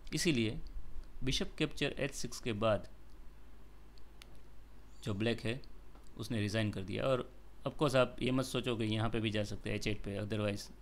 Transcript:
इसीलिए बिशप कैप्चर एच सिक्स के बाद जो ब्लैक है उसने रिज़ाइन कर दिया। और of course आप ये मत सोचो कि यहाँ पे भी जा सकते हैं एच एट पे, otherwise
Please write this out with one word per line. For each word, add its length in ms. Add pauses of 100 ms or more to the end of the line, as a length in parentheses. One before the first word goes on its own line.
(140)
इसीलिए 440 (680)
बिशप 340
कैप्चर 400
एच 160
सिक्स 260
के 140
बाद 340 (2250)
जो 100
ब्लैक 260
है 200 (580)
उसने 220
रिज़ाइन 300
कर 120
दिया। 220
और 240 (380)
of 80
course 220
आप 260
ये 80
मत 140
सोचो 320
कि 80
यहाँ 260
पे 100
भी 100
जा 140
सकते 260
हैं 60
एच 100
एट 180
पे, 140
otherwise 500 (120)